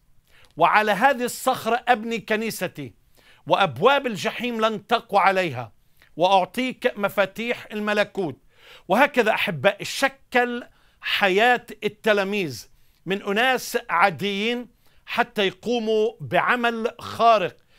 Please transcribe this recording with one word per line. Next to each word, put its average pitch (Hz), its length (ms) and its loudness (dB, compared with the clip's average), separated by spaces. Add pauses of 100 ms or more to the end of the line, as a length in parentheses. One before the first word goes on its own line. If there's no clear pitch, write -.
(580)
وعلى 196 340 4
هذه 247 320 2
الصخرة 240 640 -2
أبني 233 320 0
كنيستي، 185 760 -6 (540)
وأبواب 196 600 2
الجحيم 220 580 -4
لن 220 220 -4
تقوى 208 320 0
عليها، 175 520 0 (460)
وأعطيك 196 800 0
مفاتيح 202 760 -4
الملكوت". 208 680 -4 (460)
وهكذا، 240 440 2
أحبائي، 170 540 -2
شكل 247 800 -2 (380)
حياة 220 640 2 (180)
التلاميذ 202 840 -2 (380)
من 196 160 -4
أناس 233 560 -2 (120)
عاديين 202 760 0 (380)
حتى 214 420 -2
يقوموا 220 640 -2 (100)
بعمل 226 800 0
خارق، 220 580 2 (220)